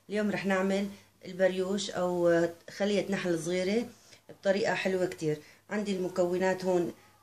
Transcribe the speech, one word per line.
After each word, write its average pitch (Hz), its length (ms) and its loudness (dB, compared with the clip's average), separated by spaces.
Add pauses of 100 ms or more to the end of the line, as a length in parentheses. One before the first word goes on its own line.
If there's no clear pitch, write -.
اليوم 208 220 0
رح 165 140 -2
نعمل 196 440 0 (360)
البريوش 185 640 0
أو 175 580 2 (300)
خلية 202 340 0
نحل 170 280 0
صغيرة 185 460 0 (440)
بطريقة 190 440 0
حلوة 185 320 0
كتير. 156 320 -2 (320)
عندي 202 260 -2
المكونات 185 720 0
هون: 180 280 2 (300)